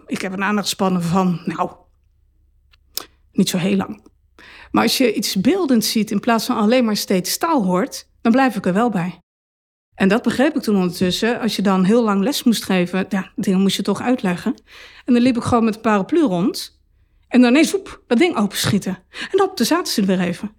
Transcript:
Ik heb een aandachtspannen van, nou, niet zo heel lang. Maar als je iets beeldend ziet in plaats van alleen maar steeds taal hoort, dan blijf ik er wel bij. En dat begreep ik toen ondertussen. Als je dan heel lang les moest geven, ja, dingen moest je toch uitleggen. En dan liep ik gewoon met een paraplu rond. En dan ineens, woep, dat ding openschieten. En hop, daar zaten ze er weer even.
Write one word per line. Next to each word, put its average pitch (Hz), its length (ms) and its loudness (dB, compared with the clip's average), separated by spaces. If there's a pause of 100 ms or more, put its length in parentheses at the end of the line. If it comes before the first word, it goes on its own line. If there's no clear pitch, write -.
Ik - 160 -6
heb 190 100 -8
een 196 120 -6
aandachtspannen 190 600 -2
van, 180 420 0
nou, - 260 -4 (1600)
niet - 180 0
zo 196 80 -2
heel 190 180 -2
lang. - 280 -6 (680)
Maar - 120 2
als 233 140 0
je 247 160 2
iets - 220 -4
beeldend 269 500 2
ziet 208 260 -2
in 208 80 -2
plaats 226 260 0
van 240 120 -2
alleen 233 280 2
maar 208 120 0
steeds - 400 -2
taal 320 260 0
hoort, 185 440 -4 (140)
dan 233 100 2
blijf 262 240 4
ik 185 100 -6
er 185 80 0
wel 226 160 0
bij. 180 300 -4 (760)
En 196 120 2
dat 214 160 2
begreep 269 320 0
ik 277 60 -6
toen 208 140 0
ondertussen. 185 640 -2
Als 220 160 -4
je - 60 -4
dan 190 220 2
heel 233 200 4
lang 196 200 0
les 277 200 -2
moest 226 200 2
geven, 185 460 -2
ja, 190 260 -6
dingen 190 260 0
moest 196 140 2
je 240 60 -4
toch 202 200 -4
uitleggen. 208 520 -2 (520)
En 254 80 2
dan 240 80 4
liep 247 160 2
ik 233 60 -4
gewoon 233 200 2
met 220 120 0
een - 60 -16
paraplu 214 400 0
rond. 220 580 -2 (480)
En 247 140 4
dan 247 80 6
ineens, 285 220 4
woep, - 360 -6
dat 240 100 2
ding 339 200 2
openschieten. 196 600 -2 (340)
En 381 80 2
hop, 381 180 0
daar 233 100 0
zaten 320 260 0
ze 226 80 0
er 196 60 0
weer 185 120 2
even. 175 400 -6